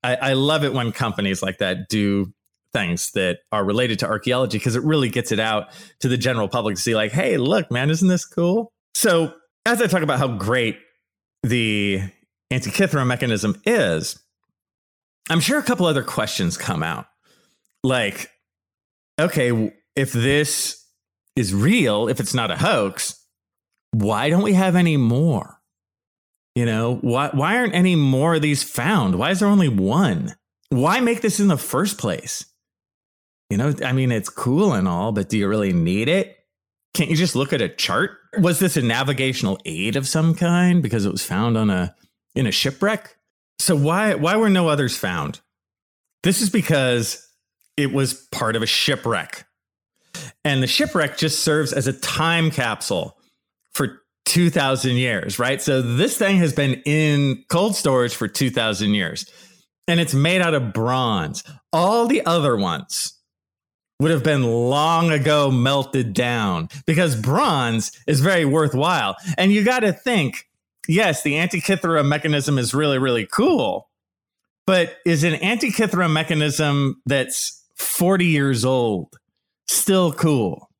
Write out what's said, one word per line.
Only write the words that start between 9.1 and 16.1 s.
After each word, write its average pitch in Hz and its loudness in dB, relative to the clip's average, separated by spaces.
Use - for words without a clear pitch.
as 233 2
I 240 2
talk 175 0
about 147 0
how 139 0
great 113 -2
the 107 0
Antikythera 135 0
mechanism 113 -2
is, 101 0
I'm 165 2
sure 277 0
a - -2
couple 180 0
other 139 2
questions 101 -4